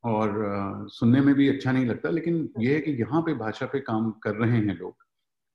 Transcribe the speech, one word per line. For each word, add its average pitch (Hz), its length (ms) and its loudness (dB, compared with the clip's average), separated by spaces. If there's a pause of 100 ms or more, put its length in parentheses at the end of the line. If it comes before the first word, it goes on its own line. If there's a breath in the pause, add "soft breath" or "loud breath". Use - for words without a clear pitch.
और, 110 240 0
अ, 101 580 -4
सुनने 123 340 4
में 143 140 6
भी 139 140 4
अच्छा 135 240 0
नहीं 127 140 2
लगता, 120 240 -2
लेकिन 165 480 -2
ये 123 160 2
है 156 60 2
कि 156 100 -4
यहाँ 123 320 0
पे 160 120 -2
भाषा 113 320 -6
पे 139 140 -4
काम 113 300 -2
कर 107 240 -6
रहे 117 240 2
हैं 101 200 0
लोग। 90 180 -12 (580)